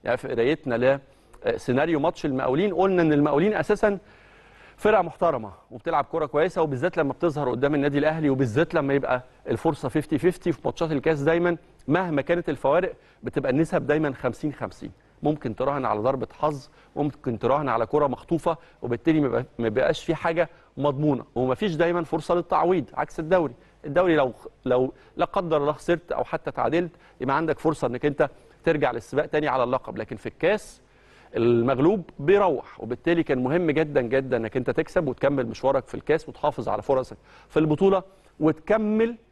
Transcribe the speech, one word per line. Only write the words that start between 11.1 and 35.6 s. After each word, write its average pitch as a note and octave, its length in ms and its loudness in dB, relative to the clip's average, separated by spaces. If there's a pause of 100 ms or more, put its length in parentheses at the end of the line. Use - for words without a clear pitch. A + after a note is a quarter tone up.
دايمًا E3+ 360 2 (300)
مهما D#3+ 340 0
كانت E3+ 280 -2
الفوارق D#3 440 0 (300)
بتبقى B2+ 280 -2
النسب D#3 360 0
دايمًا D3 260 0
خمسين C3 400 -4
خمسين، G#2+ 380 -10 (320)
ممكن D3 320 -2
تراهن C3+ 300 -2
على G#2+ 140 0
ضربة B2 280 0 (120)
حظ، D3 300 -2 (260)
ممكن C3+ 440 -4
تراهن C3+ 300 0
على A2+ 160 0
كرة D3 220 2
مخطوفة، D#3 500 -2 (240)
وبالتالي A#2+ 400 0
ما C#3 60 2
بيبقى-، A#2+ 180 0 (140)
ما A2+ 100 2
بيبقاش C#3 340 0
في D#3+ 120 -2
حاجة E3 340 -2 (280)
مضمونة، C#3 480 0 (100)
ومفيش C3 400 0
دايمًا E3+ 280 2
فرصة E3 320 -2
للتعويض E3+ 580 0
عكس - 260 -6
الدوري. D#3 340 0 (320)
الدوري E3 300 2
لو، C3 180 2 (320)
لو B2+ 280 2 (240)
لا E3+ 80 0
قدر E3+ 320 -2
الله D3 140 0
خسرت E3 400 -4
أو - 120 -2
حتى - 280 -6
تعادلت D#3+ 400 -2 (300)
يبقى C3+ 160 0
عندك D#3 220 -2
فرصة D#3 280 -2
إنك A#2+ 180 -4
أنت D3 240 2 (340)
ترجع D3 280 2
للسباق B2+ 340 -4
تاني D3+ 220 -2
على B2+ 160 0
اللقب، A#2+ 340 -4
لكن A2 180 -8
في - 100 -14
الكاس - 560 -4 (540)
المغلوب B2+ 720 2 (100)
بيروح، F#3 640 2
وبالتالي D#3 420 -2
كان B2+ 200 0
مهم D#3 280 0
جدًا D3 300 0
جدًا B2+ 360 0
إنك A2+ 200 -4
أنت B2+ 120 -2
تكسب C#3+ 380 0
وتكمل C3+ 400 0
مشوارك B2+ 400 -2